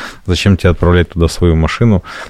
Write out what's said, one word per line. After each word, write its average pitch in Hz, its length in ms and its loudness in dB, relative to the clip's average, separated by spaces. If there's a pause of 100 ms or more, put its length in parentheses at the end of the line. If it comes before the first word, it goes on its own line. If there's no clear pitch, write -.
(280)
зачем 95 300 2
тебе 92 120 2
отправлять 87 400 2
туда 82 180 0
свою 85 280 0
машину? 80 320 0 (420)